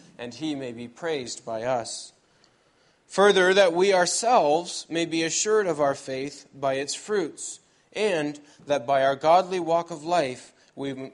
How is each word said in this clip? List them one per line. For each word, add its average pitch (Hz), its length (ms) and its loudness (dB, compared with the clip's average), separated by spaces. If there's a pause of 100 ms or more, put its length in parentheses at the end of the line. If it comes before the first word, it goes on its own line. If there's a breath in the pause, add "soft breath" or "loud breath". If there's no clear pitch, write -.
(180 loud breath)
and 120 160 -12
he 151 200 -6
may 135 180 -10
be 117 160 -14
praised 139 540 -8
by 113 200 -8
us. 120 500 -6 (960 soft breath)
Further, 190 460 4
that 190 180 6
we 190 220 2
ourselves 175 960 2
may 165 160 -2
be 165 160 -2
assured 208 440 0
of 151 140 -2
our 139 140 2
faith 135 600 -10
by 135 200 -2
its 139 200 -4
fruits, - 680 -6 (320 soft breath)
and 156 460 -2 (280 loud breath)
that 139 200 0
by 139 180 2
our 135 120 2
godly 180 440 4
walk 170 300 -2
of 151 140 -12
life 151 480 -2 (220 soft breath)
we, 135 400 -10